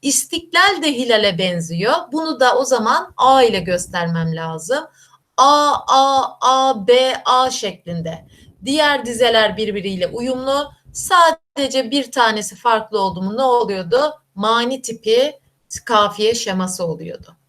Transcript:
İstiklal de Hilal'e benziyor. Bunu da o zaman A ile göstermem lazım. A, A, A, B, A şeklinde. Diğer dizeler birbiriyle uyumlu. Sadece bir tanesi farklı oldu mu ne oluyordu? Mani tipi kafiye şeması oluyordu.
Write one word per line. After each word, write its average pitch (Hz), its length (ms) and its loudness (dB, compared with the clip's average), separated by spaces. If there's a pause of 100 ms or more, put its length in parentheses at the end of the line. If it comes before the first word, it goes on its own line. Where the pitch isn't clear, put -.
İstiklal 339 800 0
de 302 100 0
Hilal'e 220 440 0
benziyor. 175 560 -2 (180)
Bunu 311 280 -4
da 254 180 4
o 269 80 0
zaman 254 520 0
A 262 260 6
ile 208 160 2
göstermem 170 760 -4
lazım. 165 480 -6 (540)
A, 294 360 4 (140)
A, 269 540 2
A, 262 460 0
B, 254 380 4
A 254 260 2
şeklinde. 170 720 -8 (400)
Diğer 285 400 0
dizeler 226 520 2
birbiriyle 196 500 -4
uyumlu. 262 640 -4 (220)
Sadece 277 1000 2
bir 262 200 -2
tanesi 214 440 0
farklı 214 440 -2
oldu 185 220 -2
mu 196 160 -4
ne 262 60 -2
oluyordu? 240 720 0 (220)
Mani 233 460 0
tipi 233 580 -2 (460)
kafiye 214 500 0
şeması 185 500 -4
oluyordu. 160 500 -10 (140)